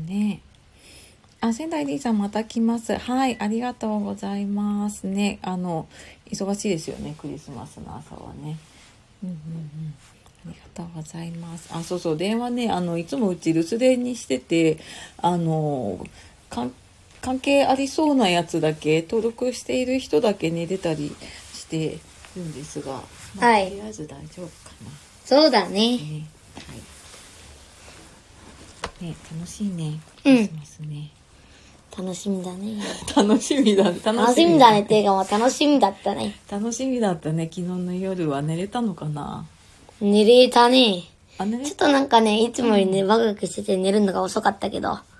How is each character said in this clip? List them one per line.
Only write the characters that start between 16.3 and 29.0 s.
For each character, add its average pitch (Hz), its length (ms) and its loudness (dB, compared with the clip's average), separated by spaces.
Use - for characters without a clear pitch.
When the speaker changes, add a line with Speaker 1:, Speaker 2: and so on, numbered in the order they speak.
Speaker 1:
か 240 160 -6
ん-、 254 80 -6
関 262 160 -2
係 277 240 4
あ 262 100 4
り 269 140 -2
そ 302 220 2
う 285 40 4
な 240 140 4
や 175 160 2
つ 165 160 -4
だ 156 140 0
け、 156 260 0
登 202 220 -2
録 233 320 -2
し - 80 -12
て - 180 -4
い 254 60 -2
る 254 120 0
人 233 220 0
だ 220 140 2
け 165 160 -4
ね、 170 160 -4
出 190 100 -4
た 175 160 -2
り 151 240 -8
し - 100 -16
て 160 340 -6
る 180 60 -10
ん 160 100 -10
で 139 100 -12
す 151 200 -12
が、 135 180 -10
ま 240 120 2
あ、 - 40 6
Speaker 2:
は 214 80 6
い。 190 100 -4
Speaker 1:
と 196 60 -12
り 196 40 -12
あ 214 80 -12
え 214 40 -14
ず 151 140 -12
大 143 200 -16
丈 175 160 -16
夫 175 40 -12
か - 280 -20
な。 - 60 -18
Speaker 2:
そ 294 220 6
う 294 40 6
だ 208 180 2
ね。 220 280 0
Speaker 1:
ね。 151 300 -8
は - 200 -18